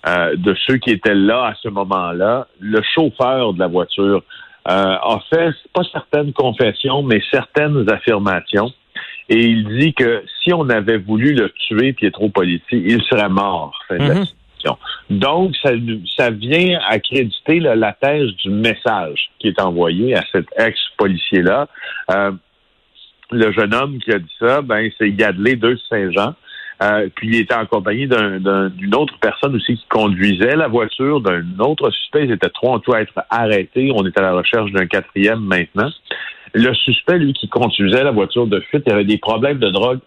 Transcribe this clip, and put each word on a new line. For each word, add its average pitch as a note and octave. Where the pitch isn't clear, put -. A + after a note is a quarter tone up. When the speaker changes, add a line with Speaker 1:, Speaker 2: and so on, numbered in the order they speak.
Speaker 1:
euh, E2+
de F#2
ceux C3
qui B2
étaient G#2
là A2
à G#2+
ce A#2
moment-là, G2
le G#2+
chauffeur C3
de E2
la F#2
voiture, F2+
euh, F2+
a G2+
fait, E3
pas F3+
certaines D3
confessions, C3
mais A2
certaines C#3+
affirmations. G2+
Et A2+
il A2+
dit D3
que A#2
si F3
on D#3+
avait A2
voulu A2
le A2
tuer, B2+
Pietro G#2
Poletti, F2+
il A2+
serait G#2+
mort. F#2+
Fin F#2
de -
la C#3+
Speaker 2:
Mhm. F#3+
Speaker 1:
discussion. -
Donc, C#3+
ça, C#3
ça B2
vient D#3+
accréditer, B2
là, C3+
la A2
thèse C#3+
du G2
message G#2
qui A2
est F#2+
envoyé F2+
à E2
cet F2
ex-policier-là. G2+
Euh, G2
le A2
jeune G#2
homme C3+
qui A2+
a G2+
dit E2
ça, B2+
ben, A2
c'est G#2+
Yadley G#2
de A#2
Saint-Jean. G2+
Euh, G#2
puis A2+
il A2+
était A2+
en A2+
compagnie G#2+
d'un, G#2+
d'un, G2
d'une F#2+
autre C#3+
personne C3
aussi A#2
qui -
conduisait G#2
la D#3
voiture, B2
d'un F2+
autre C3+
suspect. -
Ils B2
étaient F#2
trois B2+
en A#2+
tout B2+
à A2
être -
arrêtés. A2+
On G2+
est F2+
à G2
la F#2
recherche G2+
d'un F#2+
quatrième G2+
maintenant. F#2+
Le A#2+
suspect, C#3
lui, C#3+
qui -
conduisait A#2
la C#3+
voiture A2+
de G2
fuite, D3
il A#2
avait G#2
des G2+
problèmes B2+
de A2
drogue A#2+